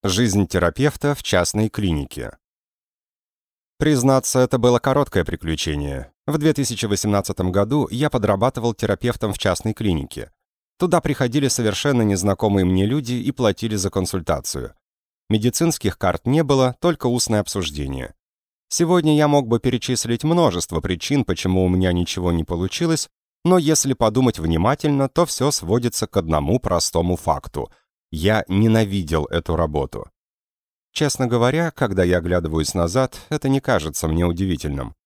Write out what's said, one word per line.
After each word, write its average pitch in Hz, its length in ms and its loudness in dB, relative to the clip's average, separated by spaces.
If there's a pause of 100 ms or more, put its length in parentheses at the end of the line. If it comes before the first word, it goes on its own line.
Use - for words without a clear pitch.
Жизнь 101 420 2
терапевта 131 680 0
в - 80 -16
частной 104 460 0
клинике. 71 680 -4 (1400)
Признаться, 135 580 2
это 127 220 2
было 120 180 4
короткое 131 480 0
приключение. 73 880 -4 (160)
В 151 100 -2
две 151 160 2
тысячи 123 320 -4
восемнадцатом 101 680 0
году 107 380 0
я 135 220 -2
подрабатывал 113 640 0
терапевтом 107 580 -2
в - 60 -8
частной 101 340 -2
клинике. 80 580 -4 (460)
Туда 175 240 2
приходили 135 460 0
совершенно 120 560 0
незнакомые 98 640 2
мне 92 200 2
люди 123 280 -2
и 123 180 -2
платили 107 440 -2
за 95 140 -2
консультацию. 80 840 -4 (520)
Медицинских 113 720 0
карт 90 300 -2
не 151 160 2
было, 131 360 2
только 165 280 0
устное 117 320 0
обсуждение. 73 720 -6 (540)
Сегодня 160 500 2
я 151 100 4
мог 143 200 4
бы 113 120 2
перечислить 120 640 -2
множество 120 580 2
причин, 101 440 -2
почему 92 400 0
у - 20 2
меня 92 260 2
ничего 90 380 -2
не 85 120 0
получилось, 95 680 -4 (340)
но 180 140 4
если 143 360 2
подумать 117 440 2
внимательно, 127 720 0
то 170 160 2
всё 135 240 -2
сводится 113 560 -2
к - 100 -10
одному 80 440 0
простому 87 560 0
факту. - 560 -6 (400)
Я 95 360 0
ненавидел 98 800 2
эту 82 300 -2
работу. 73 540 -2 (840)
Честно 135 340 -2
говоря, 127 420 0
когда 98 340 0
я 90 140 2
оглядываюсь 82 560 -2
назад, 95 420 -2 (140)
это 147 200 -2
не 135 100 2
кажется 82 480 -2
мне 82 180 2
удивительным. 78 720 -4 (100)